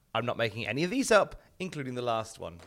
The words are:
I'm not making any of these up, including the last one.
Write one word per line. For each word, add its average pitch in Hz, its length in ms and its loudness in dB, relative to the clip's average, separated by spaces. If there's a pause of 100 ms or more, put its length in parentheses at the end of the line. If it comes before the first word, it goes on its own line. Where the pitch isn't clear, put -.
(140)
I'm 117 120 0
not 120 120 -2
making 107 280 -2
any 135 200 0
of 180 60 -4
these 254 200 0
up, - 300 6 (180)
including 151 360 -6
the 123 60 -4
last 113 380 -2
one. 85 260 -12